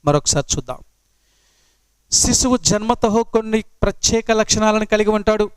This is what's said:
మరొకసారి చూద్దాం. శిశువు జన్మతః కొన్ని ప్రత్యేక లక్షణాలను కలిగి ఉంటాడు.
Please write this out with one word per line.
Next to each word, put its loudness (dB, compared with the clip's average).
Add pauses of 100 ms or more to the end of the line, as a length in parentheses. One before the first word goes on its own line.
మరొకసారి 0 (120)
చూద్దాం. -10 (1300)
శిశువు 2
జన్మతః 0
కొన్ని -2 (200)
ప్రత్యేక -2
లక్షణాలను 0
కలిగి 0
ఉంటాడు. 0